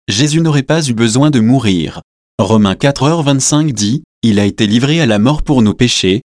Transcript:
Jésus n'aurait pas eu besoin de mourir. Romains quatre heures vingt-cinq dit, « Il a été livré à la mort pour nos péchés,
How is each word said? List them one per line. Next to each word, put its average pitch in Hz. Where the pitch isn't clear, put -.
Jésus 147
n'aurait 147
pas 151
eu 123
besoin 117
de 135
mourir. 110
Romains 98
quatre 139
heures 160
vingt-cinq 143
dit, « 107
Il 107
a 101
été 104
livré 135
à 156
la 107
mort 143
pour 131
nos 104
péchés, 104